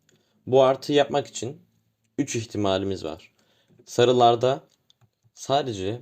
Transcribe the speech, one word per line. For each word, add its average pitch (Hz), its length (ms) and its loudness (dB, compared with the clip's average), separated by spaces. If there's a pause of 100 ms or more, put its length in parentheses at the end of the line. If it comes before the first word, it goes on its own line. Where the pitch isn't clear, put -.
(460)
Bu 127 160 4
artıyı 135 360 2
yapmak 139 280 0
için 139 340 -12 (580)
üç 139 180 -4
ihtimalimiz 98 680 -4
var. 78 280 -12 (540)
Sarılarda 123 800 2 (720)
sadece 120 680 -4